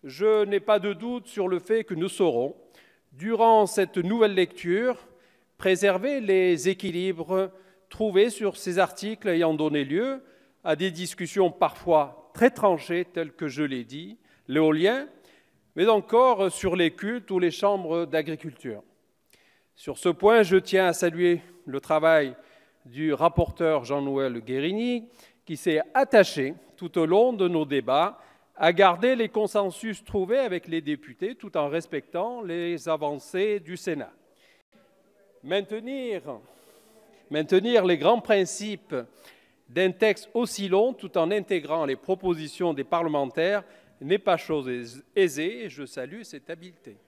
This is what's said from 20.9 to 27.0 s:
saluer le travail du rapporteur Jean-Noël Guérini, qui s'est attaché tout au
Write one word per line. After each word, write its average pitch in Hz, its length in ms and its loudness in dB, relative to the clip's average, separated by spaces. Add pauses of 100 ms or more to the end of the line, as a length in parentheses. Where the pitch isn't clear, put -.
saluer 175 480 0 (260)
le 135 140 -6
travail 156 560 2 (480)
du 143 280 -4
rapporteur 160 720 0
Jean-Noël 135 560 -4
Guérini, 202 680 -4 (360)
qui 156 120 -10
s'est 156 260 0 (120)
attaché 185 600 4 (220)
tout 175 200 -8
au 165 80 4